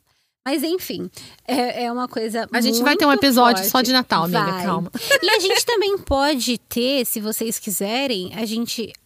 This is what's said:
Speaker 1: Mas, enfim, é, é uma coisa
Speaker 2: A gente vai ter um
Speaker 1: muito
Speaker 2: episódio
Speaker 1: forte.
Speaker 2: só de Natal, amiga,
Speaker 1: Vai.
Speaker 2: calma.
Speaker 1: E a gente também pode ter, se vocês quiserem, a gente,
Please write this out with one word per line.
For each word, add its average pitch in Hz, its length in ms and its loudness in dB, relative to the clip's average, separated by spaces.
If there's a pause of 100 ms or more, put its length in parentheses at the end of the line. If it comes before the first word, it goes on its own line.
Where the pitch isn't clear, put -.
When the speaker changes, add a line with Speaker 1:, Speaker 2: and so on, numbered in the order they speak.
(460)
Speaker 1:
Mas, 277 160 -2
enfim, 262 480 -6 (380)
é, 247 360 -2
é 233 80 -4
uma 247 140 -4
coisa 226 460 -4
Speaker 2:
A 240 80 2
gente 226 220 2
vai 285 140 4
ter 320 80 4
um 294 40 6
Speaker 1:
muito 269 160 4
Speaker 2:
episódio 240 380 6
Speaker 1:
forte. 202 100 0
Speaker 2:
só 262 100 4
de 247 100 0
Natal, 220 320 2
amiga, 175 200 0
Speaker 1:
Vai. 185 200 -4
Speaker 2:
calma. 180 280 -2 (300)
Speaker 1:
E 359 80 0
a 440 100 4
gente 381 260 0
também 403 320 2
pode 269 600 0
ter, 247 480 -2
se - 120 -6
vocês 220 400 -6
quiserem, 208 760 -4
a 226 100 -4
gente, 226 480 -6 (140)